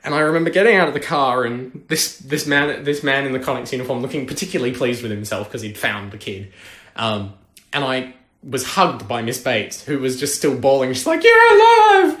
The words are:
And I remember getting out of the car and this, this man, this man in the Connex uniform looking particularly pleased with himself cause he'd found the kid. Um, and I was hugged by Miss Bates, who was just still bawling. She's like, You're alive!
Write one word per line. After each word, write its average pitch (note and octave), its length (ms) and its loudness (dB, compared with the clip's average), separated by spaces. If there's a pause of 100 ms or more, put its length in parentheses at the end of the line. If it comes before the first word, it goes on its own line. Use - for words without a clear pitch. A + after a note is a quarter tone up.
And D3 100 -6
I D3 60 0
remember E3 300 2
getting G3+ 260 4
out F3+ 120 4
of C#3+ 60 -4
the C#3+ 60 -4
car C3 440 0
and B2 440 -8
this, - 300 -4
this C#3+ 280 -6
man, C#3+ 380 -2
this D3 180 -2
man C#3 240 0
in C3+ 60 -4
the B2+ 80 -4
Connex B2+ 320 -6
uniform B2 300 -4
looking C3 240 -6
particularly C#3 460 -6
pleased B2 300 -4
with A#2 80 -8
himself G#2 400 -8
cause A#2 120 -12
he'd G#2+ 160 -12
found G#2 340 -6
the G#2 60 -16
kid. G2+ 340 -12 (420)
Um, G#2 400 -4 (380)
and C#3+ 120 -2
I C3 300 -4 (340)
was B2+ 160 -6
hugged C3 440 0
by A#2 140 -4
Miss A2+ 200 -6
Bates, A2 420 -4
who D3 140 -6
was C3 220 -4
just C#3 160 -4
still C#3 200 0
bawling. C3 360 2
She's - 140 -6
like, D#4+ 180 0
You're A#4 320 8
alive! G#4 640 6